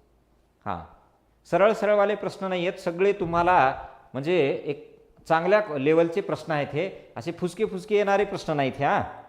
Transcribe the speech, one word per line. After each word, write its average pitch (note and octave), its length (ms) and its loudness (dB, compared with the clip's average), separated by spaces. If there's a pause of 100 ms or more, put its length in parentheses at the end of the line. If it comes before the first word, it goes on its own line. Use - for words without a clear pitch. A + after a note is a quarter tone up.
(680)
हां, F#2 120 -6 (720)
सरळ A3 240 4
सरळवाले G#3 420 2
प्रश्न F#3+ 320 -6
नाही F#3 200 -2
आहेत, F#3 140 -4
सगळे F#3 320 0
तुम्हाला E3+ 460 2 (540)
म्हणजे D3+ 260 0 (260)
एक C#3+ 220 -8 (420)
चांगल्या F3 320 4 (180)
लेवलचे E3 440 2
प्रश्न D#3 300 -6
आहेत C#3+ 220 -2
हे, F3+ 160 -4 (260)
असे C3+ 160 -8
फुसके F3+ 340 -4
फुसके F#3 300 -4
येणारे G3+ 280 2
प्रश्न F3+ 320 -4
नाहीत C3+ 220 -2
हे, C#3 60 -2
हां. F3 160 2 (280)